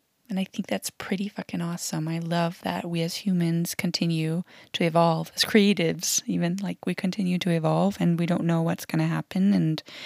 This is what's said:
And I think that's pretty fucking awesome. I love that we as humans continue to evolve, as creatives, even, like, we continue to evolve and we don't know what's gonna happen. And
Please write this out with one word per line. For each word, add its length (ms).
And 80
I 60
think 220
that's 240
pretty 360
fucking 340
awesome. 460
I 120
love 420
that 280
we 120
as 140
humans 600
continue 680
to 140
evolve, 500
as 80
creatives, 840
even, 360
like, 240
we 100
continue 440
to 100
evolve 500
and 180
we 80
don't 200
know 160
what's 240
gonna 220
happen. 460
And 300